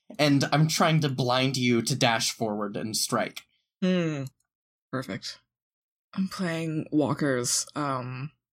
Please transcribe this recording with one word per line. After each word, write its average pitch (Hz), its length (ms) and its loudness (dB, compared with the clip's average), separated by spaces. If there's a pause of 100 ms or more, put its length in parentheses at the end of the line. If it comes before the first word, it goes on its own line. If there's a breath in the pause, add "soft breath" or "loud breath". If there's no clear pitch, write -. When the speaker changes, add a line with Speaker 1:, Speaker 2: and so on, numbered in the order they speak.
(200 soft breath)
Speaker 1:
and 143 320 4
I'm 156 160 4
trying 160 320 4
to 151 100 2
blind 131 480 2
you 120 240 4
to 131 140 -2
dash 120 360 2
forward 104 460 -4
and 107 180 -4
strike. - 460 -2 (400)
Speaker 2:
Hmm. 165 440 0 (680)
Perfect. - 480 -8 (760)
I'm 190 140 -2
playing 165 640 -4
walkers, 135 760 0 (100)
um, 131 540 -6 (260)